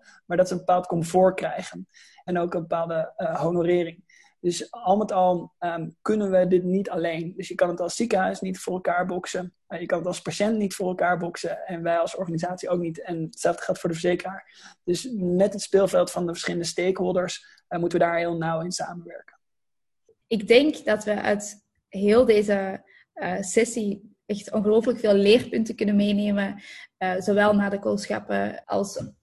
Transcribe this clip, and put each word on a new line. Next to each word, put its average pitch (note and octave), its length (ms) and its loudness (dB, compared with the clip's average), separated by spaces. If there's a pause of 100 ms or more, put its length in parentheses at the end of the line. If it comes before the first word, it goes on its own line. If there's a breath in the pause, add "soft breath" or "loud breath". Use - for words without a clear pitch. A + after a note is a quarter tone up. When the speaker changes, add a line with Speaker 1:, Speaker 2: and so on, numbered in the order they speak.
(260 soft breath)
Speaker 1:
maar F3 120 0
dat F#3 100 4
ze G3 60 -4
een F3+ 60 -4
bepaald F3+ 280 2
comfort F#3 480 4
krijgen. F3+ 520 -8 (360 soft breath)
En F3+ 140 -2
ook F3 160 -2
een F3+ 80 -2
bepaalde, E3 540 -4
eh, E3 240 -4
honorering. E3+ 720 0 (300 soft breath)
Dus F3 320 -4
al F#3+ 260 2
met G#3+ 140 -2
al, F#3 480 2
ehm, E3+ 300 -6 (120)
kunnen G#3 300 0
we F#3 160 6
dit F3+ 160 4
niet F#3 260 0
alleen. E3 460 -4
Dus F#3 120 -10
je - 80 -10
kan F3 140 2
het F3 100 -4
als F3 160 -4
ziekenhuis F#3+ 460 0
niet F#3+ 180 -6
voor - 140 -6
elkaar F3+ 320 -2
boksen. F3+ 480 -6 (140)
Eh, E3+ 120 -12
je F3 60 -8
kan F3+ 120 -2
het F3 100 -6
als F3+ 140 -6
patiënt G#3 360 -2
niet G3+ 180 -2
voor F#3 120 -4
elkaar F3+ 300 0
boksen. E3+ 500 -8
En F3 140 -8
wij E3+ 160 0
als E3+ 180 -2
organisatie F3 540 -6
ook F3+ 100 0
niet. E3 220 -6
En E3+ 200 -6
hetzelfde - 400 -2
geldt - 180 -4
voor F3+ 100 -2
de E3+ 60 -2
verzekeraar. F3+ 880 -4
Dus F3+ 340 -4
met F#3 360 2
het G#3 80 -8
speelveld F#3 500 2
van F3+ 140 -2
de E3+ 60 -2
verschillende E3+ 340 -4
stakeholders, F3+ 1000 -2
eh, F3 120 -6
moeten E3+ 200 0
we E3+ 60 6
daar E3+ 120 0
heel E3+ 200 -2
nauw E3 240 -2
in F3 100 -6
samenwerken. E3+ 680 -12 (880)
Speaker 2:
Ik G#3 200 -2
denk C#4+ 380 6
dat G#3+ 180 0
we G#3 180 -2
uit G#3 440 -4 (220)
heel G#3 380 4
deze, G3+ 580 2 (300 soft breath)
eh, F#3 280 -4
sessie A3 760 -2 (100)
echt G#3 260 -6
ongelooflijk A3 480 2
veel G#3 160 4
leerpunten G#3+ 600 4
kunnen G#3 200 0
meenemen. G3+ 680 2 (360 loud breath)
Eh, F#3 200 -2
zowel G#3 380 4
naar G3+ 140 4
de G3 100 -2
koolschappen G#3 840 -2
als G3 380 -4 (200)